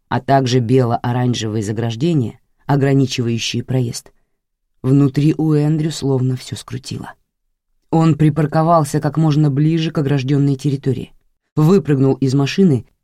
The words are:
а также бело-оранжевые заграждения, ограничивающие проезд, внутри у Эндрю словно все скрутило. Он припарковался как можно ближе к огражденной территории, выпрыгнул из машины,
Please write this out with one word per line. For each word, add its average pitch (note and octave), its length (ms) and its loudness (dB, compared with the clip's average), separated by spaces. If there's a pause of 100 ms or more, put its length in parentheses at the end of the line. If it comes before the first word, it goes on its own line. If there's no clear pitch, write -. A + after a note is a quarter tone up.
а C3+ 140 -4
также C3 380 2
бело-оранжевые A#2 1000 0
заграждения, A#2 760 -4 (240)
ограничивающие C3 1000 0
проезд, - 480 -6 (680)
внутри C#3+ 560 2
у D#3 160 0
Эндрю D3+ 380 0
словно C3 440 -2
все B2+ 220 -10
скрутило. - 560 -12 (800)
Он D#3+ 240 2
припарковался D3+ 840 0
как D3 180 -4
можно D3+ 320 2
ближе D#3+ 400 0
к - 80 -6
огражденной C#3 580 0
территории, C3+ 560 -4 (440)
выпрыгнул D3+ 580 2
из C3 180 -2
машины, C#3 540 2 (180)